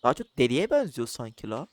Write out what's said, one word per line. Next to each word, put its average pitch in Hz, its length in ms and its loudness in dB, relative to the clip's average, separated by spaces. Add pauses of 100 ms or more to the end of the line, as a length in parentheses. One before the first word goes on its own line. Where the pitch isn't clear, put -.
Daha 127 120 4
çok - 240 -14
deriye 139 320 2
benziyor 190 380 0
sanki 110 420 -10
la. 127 220 -6